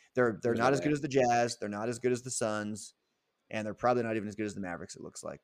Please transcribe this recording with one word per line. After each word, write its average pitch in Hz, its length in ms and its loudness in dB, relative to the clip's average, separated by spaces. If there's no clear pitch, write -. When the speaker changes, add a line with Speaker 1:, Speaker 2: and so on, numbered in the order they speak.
Speaker 1:
They're, 123 180 4
they're 117 100 2
Speaker 2:
There's 113 60 0
Speaker 1:
not 123 120 6
Speaker 2:
no - 40 6
Speaker 1:
as 135 60 2
good 147 80 0
Speaker 2:
way. 151 60 2
Speaker 1:
as 147 60 -2
the 151 80 -4
Jazz. 120 500 4
They're 104 100 -4
not 104 200 -4
as 120 100 -4
good 123 140 0
as 123 100 -2
the 127 80 -10
Suns, 107 640 -4
and 110 140 -4
they're 104 100 -6
probably 123 280 4
not 113 140 0
even 104 120 -2
as 101 60 -8
good 107 120 -2
as 101 80 -4
the 101 60 -8
Mavericks, 90 360 -8
it - 60 -14
looks - 200 -14
like, 76 220 -10